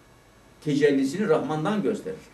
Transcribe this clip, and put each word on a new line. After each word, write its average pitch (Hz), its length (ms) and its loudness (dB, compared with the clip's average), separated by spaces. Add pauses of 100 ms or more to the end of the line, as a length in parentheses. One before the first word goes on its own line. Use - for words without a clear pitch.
(640)
tecellisini 143 680 2
Rahman'dan 156 520 0
gösterir. 110 380 -4 (140)